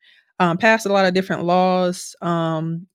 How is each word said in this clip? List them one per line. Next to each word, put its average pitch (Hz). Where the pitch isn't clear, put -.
um, 175
passed 220
a 202
lot 196
of 180
different 185
laws, 185
um, 165